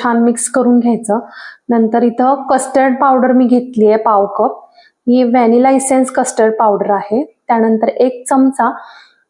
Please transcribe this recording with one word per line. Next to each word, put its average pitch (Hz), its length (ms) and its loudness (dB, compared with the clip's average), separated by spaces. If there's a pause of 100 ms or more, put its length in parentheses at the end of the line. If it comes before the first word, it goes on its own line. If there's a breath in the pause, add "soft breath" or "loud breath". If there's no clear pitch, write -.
छान 233 220 0
मिक्स 240 260 -2
करून 247 300 2
घ्यायचं. 226 400 -2 (500 loud breath)
नंतर 233 340 0
इथं 254 440 0
कस्टर्ड 262 500 0
पावडर 262 340 2
मी 254 140 4
घेतली 240 420 0
आहे 214 100 4
पाव 214 280 0
कप. - 440 -4 (380 soft breath)
ही 254 160 2
व्हॅनिला 240 460 2
इसेन्स 262 420 0
कस्टर्ड 233 420 0
पावडर 208 380 0
आहे. 214 560 -4
त्यानंतर 226 400 0
एक 247 420 -4
चमचा, 262 360 0 (640 loud breath)